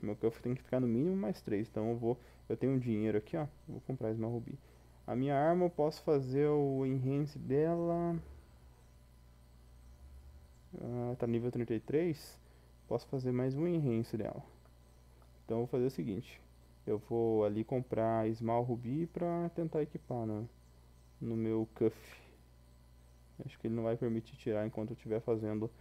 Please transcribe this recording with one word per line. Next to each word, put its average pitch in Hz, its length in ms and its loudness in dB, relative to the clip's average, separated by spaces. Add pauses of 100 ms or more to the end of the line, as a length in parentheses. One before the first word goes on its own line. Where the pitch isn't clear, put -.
meu 107 140 -4
Cuff - 260 0
tem 123 140 -2
que - 80 -8
ficar 127 160 0
no 127 80 2
mínimo 139 280 2
mais 196 260 -2
três, 107 260 -2
então 107 220 -2
eu 120 80 0
vou, 120 200 0 (300)
eu 117 80 0
tenho 131 240 2
dinheiro 110 380 2
aqui, - 180 -4
ó, 151 120 0 (200)
vou 113 140 -10
comprar 123 320 -4
Small 113 180 -2
Ruby. 120 260 -6 (480)
A 120 100 -4
minha 139 200 2
arma 170 300 4
eu 175 40 4
posso 156 340 0
fazer 139 440 4
o 139 380 4
enhance 135 520 0
dela. 170 800 2 (2750)
Ah, 120 360 -4
tá 120 100 -2
nível 117 240 2
trinta 120 220 -2
e 110 60 0
três. 156 600 -2 (480)
Posso - 200 -4
fazer 127 240 -2
mais 127 240 0
um 160 120 0
enhance 139 480 0
dela. - 260 -4 (1000)
Então 113 140 -2
eu 117 40 0
vou 120 60 -2
fazer 123 180 2
o 135 60 2
seguinte, 123 500 -4 (440)
eu 110 120 0 (120)
vou 113 340 4
ali 104 200 2
comprar 113 720 2
Small 117 300 0
Ruby 123 440 -2
pra 170 480 -2
tentar 160 260 0
equipar 131 440 -4
no, 110 220 -2 (720)
no 117 160 -2
meu 110 400 2
Cuff. 110 220 4 (1500)
Acho - 140 -14
que - 80 -4
ele 113 80 -2
não 117 80 -2
vai 113 140 0
permitir 113 400 -2
tirar 107 280 0
enquanto 107 260 -4
eu 113 40 -8
estiver 110 240 -2
fazendo 110 500 0 (120)